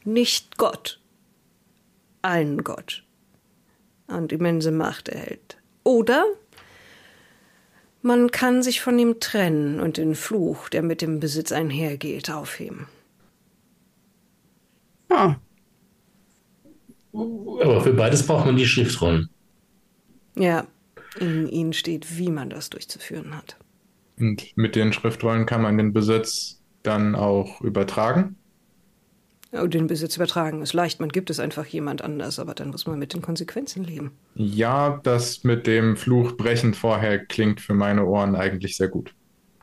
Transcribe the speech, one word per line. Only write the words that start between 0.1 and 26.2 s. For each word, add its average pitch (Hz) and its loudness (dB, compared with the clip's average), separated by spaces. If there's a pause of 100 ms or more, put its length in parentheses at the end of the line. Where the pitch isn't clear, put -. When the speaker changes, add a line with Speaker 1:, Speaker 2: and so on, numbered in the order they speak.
Speaker 1:
Gott. - -4 (1200)
Einen 160 0
Gott. - -12 (1040)
Und 170 -6
immense 160 0
Macht - -4
erhält. - -14 (260)
Oder 247 4 (1800)
man 240 4
kann 254 2
sich 247 -2
von 240 2
ihm 233 2
trennen 156 0
und 160 -2
den 160 0
Fluch, 165 -4
der - -2
mit 165 -2
dem 156 -4
Besitz 156 -4
einhergeht, 143 -4
aufheben. 147 -12 (2250)
Speaker 2:
Ah. 202 4 (1800)
Speaker 3:
Aber 208 0
für 131 6
beides 117 4
braucht 156 4
man 131 4
die 127 4
Schriftrollen. 85 2 (1080)
Speaker 1:
Ja, 175 2 (540)
in 160 0
ihnen 160 -2
steht, 165 -6
wie 180 -2
man 139 -4
das - -12
durchzuführen - -14
hat. - -20 (640)
Speaker 4:
Und 107 -2
mit 113 0
den 110 2
Schriftrollen 113 0
kann 113 0
man 107 2
den 107 2
Besitz 110 0 (220)